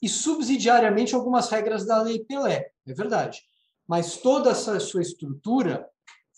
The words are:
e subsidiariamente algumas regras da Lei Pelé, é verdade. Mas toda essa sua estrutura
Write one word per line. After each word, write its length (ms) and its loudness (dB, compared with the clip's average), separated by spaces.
e 80 -2
subsidiariamente 1080 2
algumas 360 0
regras 340 -2
da 160 2
Lei 200 -2
Pelé, 500 -4
é 80 -12
verdade. 480 -4
Mas 280 -2
toda 340 4
essa 300 0
sua 220 -2
estrutura 840 -4